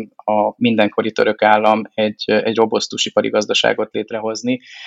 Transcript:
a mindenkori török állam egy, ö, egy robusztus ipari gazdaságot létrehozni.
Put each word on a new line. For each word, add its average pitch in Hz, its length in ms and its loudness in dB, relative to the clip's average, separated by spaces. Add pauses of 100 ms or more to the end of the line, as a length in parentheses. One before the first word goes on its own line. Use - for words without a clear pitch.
(140)
a 107 420 -2
mindenkori 110 560 0
török 107 300 0
állam 107 400 4 (120)
egy, 107 320 -2
ö, 107 180 2
egy 110 120 -2
robusztus 113 500 0
ipari 107 220 0
gazdaságot 110 640 0
létrehozni. 113 680 -6 (260)